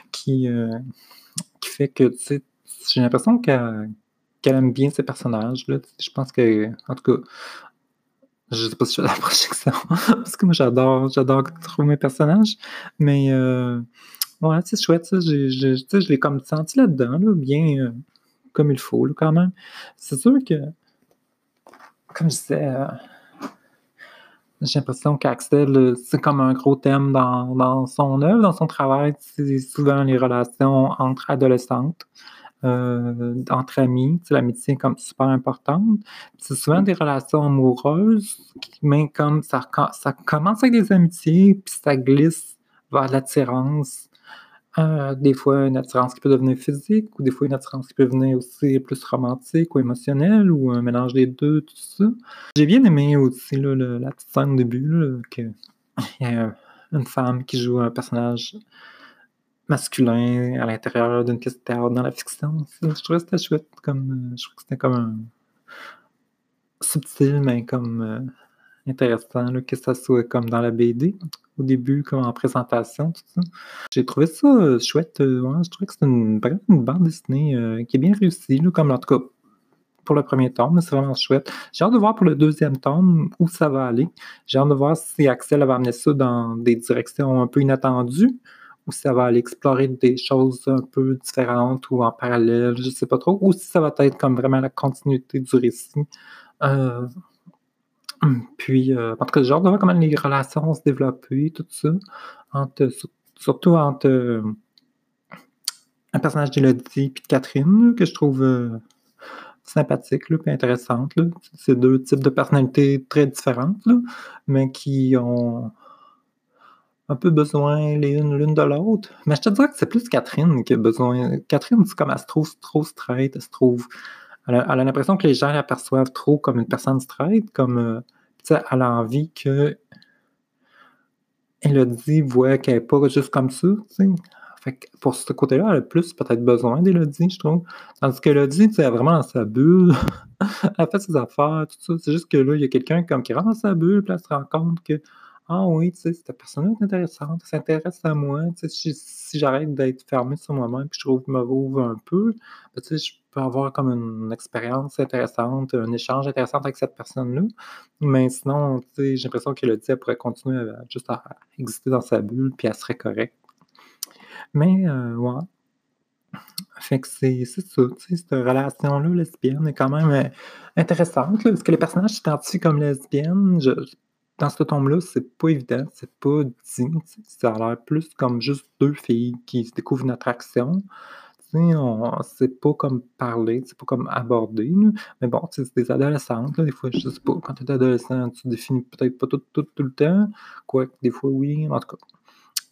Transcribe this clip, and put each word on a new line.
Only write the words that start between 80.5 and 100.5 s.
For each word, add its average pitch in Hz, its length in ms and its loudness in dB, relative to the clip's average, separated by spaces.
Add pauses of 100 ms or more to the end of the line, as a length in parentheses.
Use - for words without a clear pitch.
tome, 139 240 2
mais 170 60 4
c'est 160 120 -4
vraiment 135 200 0
chouette. - 360 0 (220)
J'ai - 120 -2
hâte 226 80 2
de 247 60 4
voir 214 160 2
pour 202 120 2
le 151 100 4
deuxième 151 400 2
tome 170 540 2 (100)
où 165 80 2
ça 160 200 0
va 131 200 -2
aller. 123 200 0 (380)
J'ai 135 120 -2
hâte 143 100 4
de 147 60 4
voir 143 220 2
si - 300 0
Axel 139 380 2
va 131 100 2
amener 123 160 -2
ça 147 220 0
dans 120 440 0
des 117 200 2
directions 127 680 -2
un 123 60 0
peu 143 120 0
inattendues, 135 800 2 (480)
ou 156 60 -10
si - 80 -14
ça 139 120 0
va 123 120 2
aller 120 160 2
explorer 131 480 0
des 127 280 0
choses 131 520 0
un 131 120 0
peu 131 440 -2
différentes 123 640 -2
ou 123 140 0
en 113 80 0
parallèle, 120 640 0
je 127 140 -4
sais 131 160 -6
pas 131 120 0
trop, 185 220 0
ou 190 120 4
si - 140 -6
ça - 140 0
va 151 180 0
être 139 180 4
comme 131 200 2
vraiment 131 240 2
la 135 80 -2
continuité 135 720 -4
du 131 160 0
récit. 127 480 -2 (580)
Euh, 127 440 -2 (1500)
puis, 131 360 0
euh, 117 260 -2
en 123 80 -2
tout - 60 -8
cas, 147 100 4
j'ai 127 100 2
hâte 170 100 2
de 190 60 6
voir 196 120 4
comment 185 120 2
les 160 220 2
relations 139 480 -2